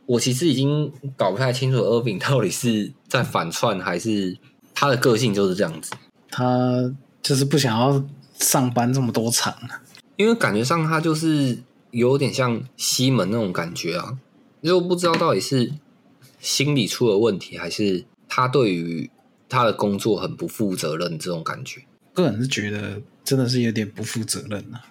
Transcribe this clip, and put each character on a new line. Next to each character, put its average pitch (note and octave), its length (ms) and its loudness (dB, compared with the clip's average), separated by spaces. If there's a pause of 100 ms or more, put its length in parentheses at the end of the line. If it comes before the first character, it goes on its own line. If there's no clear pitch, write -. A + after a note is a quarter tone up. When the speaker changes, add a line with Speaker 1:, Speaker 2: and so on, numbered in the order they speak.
Speaker 1:
我 A#2+ 160 0
其 B2+ 120 0
实 D#3+ 160 0
已 D3 40 4
经 C#3 400 0 (240)
搞 G2+ 140 2
不 G2 80 -4
太 C3 140 0
清 C3 200 0
楚 B2+ 60 2
Irving A2 420 2
到 B2+ 220 2
底 F#2 80 0
是 G#2+ 420 0 (160)
在 B2+ 140 0
反 E2+ 280 0
串， G2+ 300 0
还 F2+ 180 -2
是 G2 380 -2 (380)
他 C#3+ 140 2
的 C3 80 4
个 B2+ 200 4
性 A2+ 160 0
就 G2 160 2
是 F#2 60 0
这 F#2+ 80 -2
样 D#2+ 180 -4
子。 - 120 -14 (360)
Speaker 2:
他 B2+ 640 0 (300)
就 C#3+ 120 0
是 C3 100 2
不 C#3+ 120 2
想 C3 180 2
要 C3+ 300 2 (300)
上 B2 400 0
班 B2 180 2
这 C3+ 80 0
么 A#2+ 120 0
多 A2+ 180 0
场。 - 260 -2 (600)
Speaker 1:
因 G3+ 100 4
为 A3+ 80 6
感 E3 200 0
觉 A2 80 0
上 D#3+ 220 0
他 D#3+ 160 0
就 D#3+ 140 0
是 D3+ 440 0 (340)
有 A#2+ 260 2
点 A#2+ 160 0
像 B2 280 0 (140)
西 - 340 0
门 G2 200 2
那 A2 60 0
种 G#2 160 -2
感 F2 200 -4
觉 E2+ 240 -6
啊， B2 220 -8 (440)
就 F3 180 2
不 F3 160 0
知 F3 100 -2
道 E3 80 4
到 E3 180 2
底 G2 80 2
是 C3 320 0 (680)
心 D3 340 0
理 A#2 120 2
出 A2 220 0
了 G2 100 4
问 G#2+ 200 2
题， - 180 -14
还 E2+ 140 -8
是 F#2+ 340 0 (240)
他 B2+ 200 0
对 B2+ 260 2
于 E2+ 340 -4 (400)
他 B2 160 2
的 G#2+ 80 4
工 G2+ 240 0
作 G2 240 0
很 E2+ 140 -6
不 E2 140 -8
负 G2 260 -2
责 D#2 220 -4
任 E2+ 200 -4
这 - 140 -8
种 E2 140 -6
感 B2 200 -8
觉。 - 180 -16 (300)
Speaker 2:
个 F3+ 120 2
人 A2+ 180 0
是 C3 60 -2
觉 G#2 220 -2
得 G#2 300 -8 (240)
真 C3+ 140 2
的 B2 100 2
是 B2+ 120 0
有 A#2 100 2
点 G#2+ 180 -2
不 G#2+ 140 -12
负 A2 220 -6
责 - 260 -6
任 G2+ 80 -6 (160)
啊 A#2 160 -16